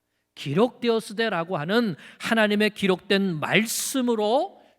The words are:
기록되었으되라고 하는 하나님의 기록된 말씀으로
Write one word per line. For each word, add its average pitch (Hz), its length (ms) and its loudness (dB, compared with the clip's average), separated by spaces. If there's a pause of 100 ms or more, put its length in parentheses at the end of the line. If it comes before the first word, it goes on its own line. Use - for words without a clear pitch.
(340)
기록되었으되라고 208 1200 -2
하는 190 400 0 (240)
하나님의 208 500 2
기록된 196 720 0
말씀으로 226 1200 0 (160)